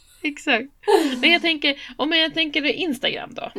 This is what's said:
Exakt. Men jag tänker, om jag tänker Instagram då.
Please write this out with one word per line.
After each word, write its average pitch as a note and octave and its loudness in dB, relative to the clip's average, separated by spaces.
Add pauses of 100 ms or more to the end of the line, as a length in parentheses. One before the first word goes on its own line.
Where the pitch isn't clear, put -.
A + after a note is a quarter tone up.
(220)
Exakt. C#4+ -2 (540)
Men C#4+ 6
jag E4+ 4
tänker, D4+ 0 (200)
om D4+ 0
jag D#4+ 2
tänker D#4 -2
Instagram D4 -4
då. - -10